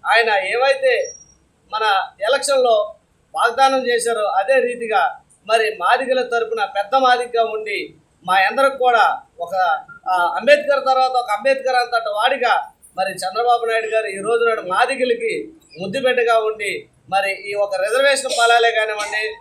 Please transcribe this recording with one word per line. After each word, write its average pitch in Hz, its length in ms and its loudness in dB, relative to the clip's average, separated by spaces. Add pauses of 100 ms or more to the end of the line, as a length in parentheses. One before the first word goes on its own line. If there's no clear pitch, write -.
ఆయన 220 260 2 (220)
ఏవైతే 262 420 2 (760)
మన 220 120 -4 (420)
ఎలక్షన్లో 262 500 2 (580)
వాగ్దానం 269 540 2
చేశారో 233 380 -2 (140)
అదే 262 160 2 (100)
రీతిగా 226 360 -2 (480)
మరి 220 160 2 (160)
మాదిగల 254 380 2 (120)
తరపున 226 300 -2 (140)
పెద్ద 202 160 -4 (120)
మాదిగగా 240 400 2 (120)
ఉండి 214 220 -6 (480)
మా 185 80 0 (140)
అందరికి 269 360 0
కూడా 233 200 4 (400)
ఒక, 170 100 -10 (560)
ఆ, 185 40 2 (240)
అంబేద్కర్ 277 520 2
తర్వాత 262 320 2
ఒక 247 140 -8
అంబేద్కర్ 254 460 0
అంతటి 233 360 -2
వాడిగా 240 360 0 (440)
మరి 190 120 -2 (120)
చంద్రబాబు 233 460 0
నాయుడు 226 260 -2
గారు 220 220 -2
ఈ 196 100 -8
రోజు 233 220 0
నాడు 220 140 -2 (100)
మాదిగలకి 240 640 0 (460)
ముద్దుబిడ్డగా 240 560 0 (120)
ఉండి 214 240 -6 (400)
మరి 196 180 0 (180)
ఈ 202 40 -8 (120)
ఒక 196 100 -4 (100)
రిజర్వేషన్ 262 540 0
ఫలాలే 233 400 4
కానివ్వండి 208 440 -4 (180)